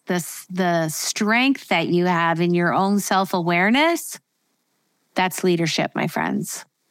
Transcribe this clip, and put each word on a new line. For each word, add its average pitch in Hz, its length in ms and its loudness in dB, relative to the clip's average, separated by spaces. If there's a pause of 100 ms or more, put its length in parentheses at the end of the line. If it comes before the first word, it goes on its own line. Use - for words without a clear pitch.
the, 175 200 -2 (240)
the 175 400 0
strength 240 800 0
that 170 200 0
you 175 180 2
have 170 340 2
in 175 140 2
your 175 200 2
own 196 260 2
self-awareness, 190 1200 0 (960)
that's 185 280 -2
leadership, 170 520 0
my - 120 -2
friends. - 580 -4 (260)